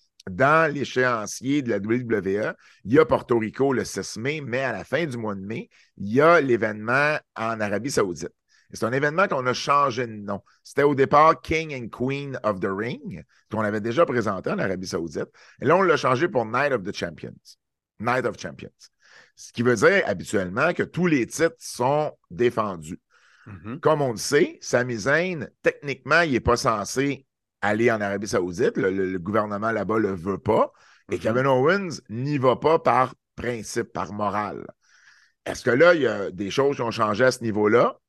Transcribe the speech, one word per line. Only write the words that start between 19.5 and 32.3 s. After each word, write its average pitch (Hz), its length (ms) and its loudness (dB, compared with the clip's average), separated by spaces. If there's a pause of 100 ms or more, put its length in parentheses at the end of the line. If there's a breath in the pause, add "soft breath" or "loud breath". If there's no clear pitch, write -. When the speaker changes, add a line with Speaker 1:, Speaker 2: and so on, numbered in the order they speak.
Speaker 1:
qui 120 100 -4
veut 120 140 4
dire 170 300 6
habituellement 101 680 -2
que - 120 -2
tous 180 220 -2
les 139 200 2
titres 165 320 -2
sont 147 540 -2 (180)
défendus. 92 680 -2 (480 soft breath)
Speaker 2:
Mhm. 104 340 -14
Speaker 1:
Comme 151 200 2
on 131 120 0
le 104 40 -6
sait, 156 460 0
Sami 123 340 -2
Zayn, 151 540 -2 (100)
techniquement, 147 640 0
il 156 100 2
n'est 113 80 2
pas 123 160 4
censé 127 720 -2 (340)
aller 107 320 2
en 107 80 -2
Arabie 101 260 -4
Saoudite. 95 520 -2
Le, 95 120 2
le, 95 220 -2
le 92 60 -4
gouvernement 104 520 -2
là-bas 107 280 -2
le 98 160 0
veut 92 240 -6
pas. 139 340 0 (380 soft breath)
Et - 60 -4
Speaker 2:
Mhm. - 40 -6
Speaker 1:
Kevin 120 260 0
Owens 151 640 2
n'y 135 300 -4